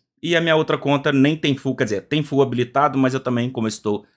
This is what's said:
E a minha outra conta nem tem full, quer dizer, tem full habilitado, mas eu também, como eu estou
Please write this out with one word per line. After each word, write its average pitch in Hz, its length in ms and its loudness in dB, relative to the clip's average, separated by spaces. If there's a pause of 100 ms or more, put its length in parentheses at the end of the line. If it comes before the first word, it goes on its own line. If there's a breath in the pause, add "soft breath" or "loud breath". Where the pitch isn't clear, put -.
(240)
E 170 140 0
a 165 40 2
minha 165 140 2
outra 151 220 0
conta 143 340 0
nem 139 240 4
tem 156 180 -2
full, 135 220 -4
quer - 80 -2
dizer, 104 200 -2
tem 151 200 -2
full 139 180 0
habilitado, 131 560 0
mas 131 160 2
eu 135 60 -4
também, 123 300 -2
como 120 180 -4
eu - 20 -2
estou 104 360 -4 (120)